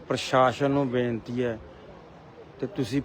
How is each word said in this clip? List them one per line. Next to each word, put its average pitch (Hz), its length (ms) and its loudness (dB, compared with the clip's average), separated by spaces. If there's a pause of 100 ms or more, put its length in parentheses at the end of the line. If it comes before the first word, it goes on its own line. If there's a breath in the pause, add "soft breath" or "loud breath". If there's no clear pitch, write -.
ਪ੍ਰਸ਼ਾਸਨ 131 600 4
ਨੂੰ 139 200 2
ਬੇਨਤੀ 120 540 0
ਹੈ 113 140 -2 (1000)
ਤੇ 131 60 -2
ਤੁਸੀਂ 131 380 -2